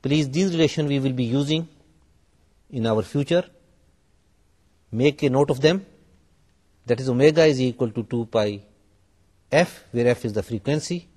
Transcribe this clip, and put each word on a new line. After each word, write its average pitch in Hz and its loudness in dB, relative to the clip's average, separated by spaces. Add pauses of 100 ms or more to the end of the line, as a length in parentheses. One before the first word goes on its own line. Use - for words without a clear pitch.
Please, 143 0
these 180 0
relation 160 0
we 139 0
will 131 -2
be 123 -2
using 143 0 (1000)
in 113 -4
our 107 0
future. 165 -2 (1500)
Make 139 0
a 139 2
note 139 2
of 135 -2
them. 180 2 (1000)
That 120 -2
is, 131 -6
omega 151 4
is 135 2
equal 123 -2
to 113 -6
two 117 -4
pi 104 -4 (920)
f, 170 0
where 120 0
f 123 0
is 107 -6
the 101 -4
frequency. 151 -6